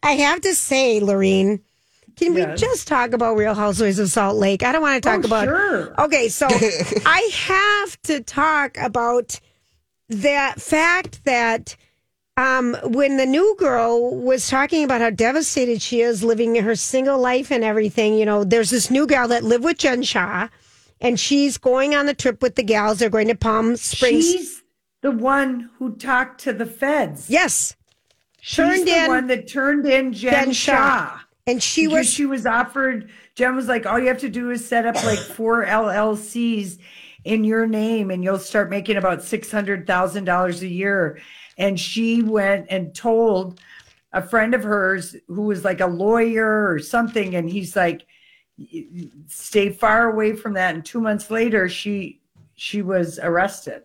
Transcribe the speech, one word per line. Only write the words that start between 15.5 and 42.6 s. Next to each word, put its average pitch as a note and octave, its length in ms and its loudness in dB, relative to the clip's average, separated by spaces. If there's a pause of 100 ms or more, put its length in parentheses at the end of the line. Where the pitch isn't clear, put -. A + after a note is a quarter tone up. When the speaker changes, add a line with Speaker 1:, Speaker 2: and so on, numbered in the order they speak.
Speaker 1:
she A#3 220 0
is A#3 200 0
living A3+ 340 2
her A3 200 2
single C4 420 0
life B3+ 320 0
and A#3+ 140 0
everything, G#3+ 500 2
you G#3+ 120 4
know, G#3 180 2
there's A3 260 2
this A#3+ 200 -2
new C#4 160 4
gal B3+ 220 2
that A#3 140 0
lived A#3 220 2
with E4+ 140 0
Jen B3+ 240 0
Shah, F#3+ 460 -2 (520)
and B3 180 0
she's C#4+ 380 2
going C4+ 380 2
on C#4+ 100 2
the C#4+ 100 0
trip - 280 -2
with B3 140 0
the C4 60 0
gals. G#3 360 2
They're A3+ 100 2
going G#3+ 200 0
to A#3 60 2
Palm A3+ 420 0
Springs. C4+ 540 2
Speaker 2:
She's F4 320 -4 (380)
the C#4+ 120 0
one B3+ 680 0
who C4 180 -8
talked B3+ 460 -4
to C4 100 -4
the A3 140 -4
feds. A#3 640 -4
Speaker 1:
Yes. D#4+ 440 0 (760)
Speaker 2:
She's - 80 -6
Speaker 1:
turned F4 300 2
Speaker 2:
the F4 60 2 (120)
Speaker 1:
in D#4+ 40 0
Speaker 2:
one B3+ 180 0
that B3 220 -2
turned C#4 380 0
in C4+ 260 2
Jen A3 200 -2 (120)
Speaker 1:
Jen C4 80 0
Shah. C4 640 2
Speaker 2:
Shah. - 20 -18 (300)
Speaker 1:
And B3 120 0
she - 260 0
Speaker 2:
Because D#4 120 2
Speaker 1:
was B3 160 0
Speaker 2:
she C#4+ 120 -2
was C4 200 -4
offered, B3 640 -2 (240)
Jen B3+ 220 0
was C4 100 -4
like, A#3+ 200 -2
"All G#3+ 120 0
you B3+ 80 0
have B3+ 120 0
to C4 100 -6
do A#3+ 240 -6
is A#3 140 -8
set A#3 200 0
up, A#3 80 -2 (100)
like, G#3+ 140 0
Speaker 1:
<coughs> - 180 -12
Speaker 2:
four A3+ 280 0
L G#3+ 260 0
L G#3+ 240 0
Cs G#3+ 640 -4 (460)
in A3 180 0
your A3 240 2
name, A3 460 -2
and F3+ 100 -4
you'll F#3+ 160 0
start G3+ 320 -2
making G3+ 260 -4
about F#3 280 -2
six A3 260 -6
hundred G3+ 340 -4
thousand F#3 420 -2
dollars F3+ 360 0
a F#3+ 60 -8
year." F#3 500 -2 (400)
And G3 200 0
she A3+ 440 0
went G3+ 480 0